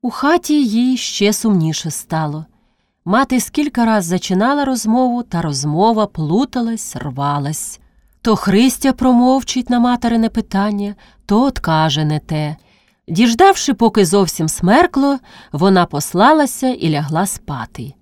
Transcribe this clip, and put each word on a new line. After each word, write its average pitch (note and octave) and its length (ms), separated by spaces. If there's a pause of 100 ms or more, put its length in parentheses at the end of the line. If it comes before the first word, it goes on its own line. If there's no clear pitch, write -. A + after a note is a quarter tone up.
У B3 80
хаті D4+ 540
їй A#3+ 320
ще G#3 360
сумніше E3 580
стало. D#3 560 (640)
Мати B3+ 320
скільки C#4+ 440
раз G#3+ 200
зачинала G3+ 600
розмову, A#3+ 580
та E3+ 200
розмова E3 640
плуталась, A3+ 880
рвалась. C#3+ 840 (420)
То A3 140
Христя A#3+ 560
промовчить B3+ 800
на A#3+ 100
материне A#3 480
питання, G3+ 640 (320)
то G#3 160
откаже D#3+ 640
не D3+ 140
те. D3+ 380 (520)
Діждавши, A#3+ 680
поки A3 320
зовсім E3+ 420
смеркло, C#4 680 (340)
вона F3+ 340
послалася B3+ 840
і E3+ 220
лягла D3+ 360
спати. C3 760